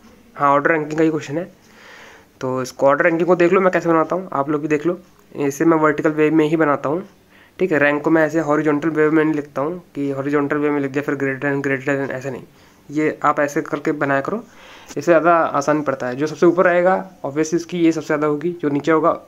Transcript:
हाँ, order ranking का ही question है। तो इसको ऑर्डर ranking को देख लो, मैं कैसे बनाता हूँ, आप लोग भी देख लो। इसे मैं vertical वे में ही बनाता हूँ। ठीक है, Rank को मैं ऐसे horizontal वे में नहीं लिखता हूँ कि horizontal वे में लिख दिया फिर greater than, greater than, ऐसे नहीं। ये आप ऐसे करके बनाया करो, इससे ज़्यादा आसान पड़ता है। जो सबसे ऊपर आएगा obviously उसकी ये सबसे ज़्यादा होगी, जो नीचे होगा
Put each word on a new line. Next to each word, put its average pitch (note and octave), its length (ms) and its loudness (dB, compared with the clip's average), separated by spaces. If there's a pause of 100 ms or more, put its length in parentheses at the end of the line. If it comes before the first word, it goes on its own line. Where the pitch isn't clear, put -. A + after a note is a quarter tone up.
(360)
हाँ, C#3+ 160 2
order C#3+ 180 2
ranking D3+ 280 -2
का D#3+ 60 4
ही D#3+ 60 4
question D3 280 -6
है। F#3+ 240 -12 (760)
तो C3 220 -4
इसको B2+ 240 -2
ऑर्डर C#3+ 180 4
ranking E3 220 2
को F3+ 100 4
देख E3+ 160 4
लो, F#3+ 80 4
मैं F#3 120 2
कैसे E3+ 160 0
बनाता E3 280 2
हूँ, F#3 160 -8
आप C#3 180 -2
लोग D3 120 -2
भी D#3 60 -6
देख D3+ 180 0
लो। F3+ 140 -2 (360)
इसे C#3+ 280 -2
मैं E3 120 4
vertical D3+ 340 2
वे D3+ 200 2
में D#3 160 4
ही D#3+ 100 0
बनाता D3 320 0
हूँ। D#3+ 200 -4 (500)
ठीक F#3 140 0
है, C#3+ 60 2
Rank C#3+ 240 2
को D#3+ 80 0
मैं D#3+ 160 4
ऐसे D#3 140 -2
horizontal D3+ 480 0
वे D3+ 220 2
में D#3 140 4
नहीं D#3 100 0
लिखता C#3+ 280 -6
हूँ F3 200 -6 (120)
कि C#3+ 160 -4
horizontal C#3+ 460 -2
वे D3 140 0
में D3 100 0
लिख C#3 100 -4
दिया C#3 120 -4
फिर D3 120 -4
greater C3+ 280 -4
than, C#3 300 -2
greater C3+ 280 -2
than, C3+ 100 -6
ऐसे C3 200 -8
नहीं। G#2+ 120 -12 (480)
ये D3+ 320 -2
आप D3 180 0
ऐसे C#3+ 220 -2
करके D3 300 -4
बनाया C#3 280 0
करो, G#3 240 -6 (440)
इससे D3 120 -8
ज़्यादा E3+ 360 2
आसान D3+ 460 0
पड़ता C3 240 -4
है। B2+ 100 -6
जो D3 100 -4
सबसे D#3+ 200 0
ऊपर F3 200 4
आएगा F3+ 440 0 (160)
obviously D#3 300 -4
उसकी E3+ 220 -6
ये E3 140 4
सबसे D#3 140 -6
ज़्यादा D3+ 200 -2
होगी, D3+ 260 -2
जो D3+ 160 -6
नीचे C#3+ 240 0
होगा D#3+ 360 2